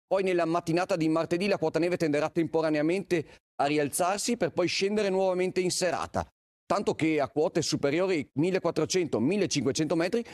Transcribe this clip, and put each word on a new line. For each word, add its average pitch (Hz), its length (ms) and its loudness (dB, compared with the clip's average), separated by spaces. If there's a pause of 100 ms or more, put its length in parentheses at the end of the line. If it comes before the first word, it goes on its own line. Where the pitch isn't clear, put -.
Poi 190 180 0
nella 180 200 0
mattinata 170 540 0
di 160 100 0
martedì 165 400 0
la 196 100 2
quota 160 220 0
neve 175 160 0
tenderà 151 340 0
temporaneamente 160 1120 0 (220)
a 139 40 2
rialzarsi 175 720 0
per 175 160 0
poi 180 160 0
scendere 202 400 0
nuovamente 185 540 0
in 175 100 0
serata, 113 560 -2 (380)
tanto 202 300 0
che 156 260 2
a 131 80 0
quote 156 320 0
superiori 170 540 0
ai 143 180 -4
millequattrocento, 165 880 0
millecinquecento 151 760 0
metri 196 380 -2